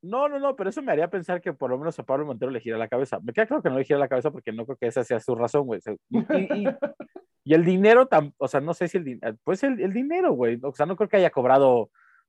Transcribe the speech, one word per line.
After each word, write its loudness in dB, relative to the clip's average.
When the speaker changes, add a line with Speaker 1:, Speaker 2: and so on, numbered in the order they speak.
Speaker 1:
No, -2
no, -4
no, -2
pero -4
eso -8
me -2
haría 0
pensar -6
que -6
por -6
lo -2
menos -8
a -10
Pablo -2
Montero -6
le -6
gira -6
la -4
cabeza. -2
Me -10
queda 0
claro -4
que 0
no -2
le 0
gira 2
la 0
cabeza 0
porque -12
no -8
creo -10
que -4
esa -2
sea -2
su -2
razón, 0
güey. -6
O -10
sea, -8
y, 0
y, -
Speaker 2:
<laughs> -2
Speaker 1:
y 4
el 6
dinero 6
tam-, 2
o -4
sea, 0
no -4
sé -4
si -4
el -6
din-, -8
pues -2
el, -2
el -2
dinero, 0
güey. -2
O -6
sea, -2
no -4
creo -2
que 2
haya 6
cobrado, 4